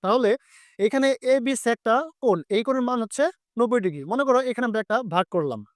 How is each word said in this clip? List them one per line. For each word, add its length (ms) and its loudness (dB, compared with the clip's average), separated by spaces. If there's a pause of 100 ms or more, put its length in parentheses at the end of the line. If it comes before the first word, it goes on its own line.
তাহলে 300 2 (480)
এখানে 280 2 (260)
এবিসি 420 0
একটা 200 0 (280)
কোণ, 140 4 (180)
এই 80 2
কোণের 260 -2
মান 120 -2
হচ্ছে 220 -2 (340)
নব্বই 280 2
ডিগ্রি। 260 -4
মনে 160 0
করো 120 2 (100)
এখানে 180 -4
আমরা 160 -2
একটা 140 -2 (160)
ভাগ 120 2 (100)
করলাম 260 -4 (140)